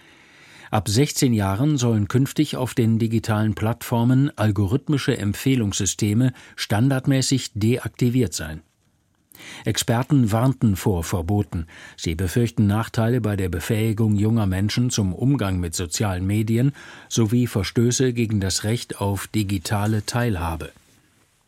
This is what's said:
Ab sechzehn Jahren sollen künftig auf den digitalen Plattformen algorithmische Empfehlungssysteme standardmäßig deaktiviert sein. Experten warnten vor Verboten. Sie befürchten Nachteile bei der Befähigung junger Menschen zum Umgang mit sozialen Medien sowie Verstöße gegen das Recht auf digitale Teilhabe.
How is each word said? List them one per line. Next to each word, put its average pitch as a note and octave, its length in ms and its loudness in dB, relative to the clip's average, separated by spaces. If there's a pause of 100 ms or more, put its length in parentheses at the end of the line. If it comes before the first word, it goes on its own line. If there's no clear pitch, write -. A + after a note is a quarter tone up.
(680)
Ab G#2+ 180 0
sechzehn B2+ 460 2
Jahren G#2+ 440 2
sollen A2+ 320 2
künftig C#3 480 0
auf B2+ 180 -4
den A2+ 240 2
digitalen A2 560 0
Plattformen A#2+ 840 2
algorithmische A2 800 0
Empfehlungssysteme G#2+ 1120 0 (240)
standardmäßig C3 1000 0
deaktiviert A#2+ 800 0
sein. D#2 280 -10 (1040)
Experten A#2+ 640 2
warnten A2+ 440 2
vor F2+ 280 0
Verboten. F#2 640 -2 (280)
Sie E2+ 200 -4
befürchten A2 500 0
Nachteile A2+ 560 0
bei G#2 140 -2
der F#2+ 140 -2
Befähigung A2 680 0
junger G#2+ 320 2
Menschen G#2+ 420 0
zum G2 240 0
Umgang G#2+ 460 0
mit F2 160 -4
sozialen F#2 500 -2
Medien A2+ 460 2 (360)
sowie A#2 380 2
Verstöße A#2+ 680 0
gegen A2 260 0
das F#2+ 240 -2
Recht A#2 360 -4
auf G2+ 280 -4
digitale G#2 800 -2
Teilhabe. F2 640 -4 (760)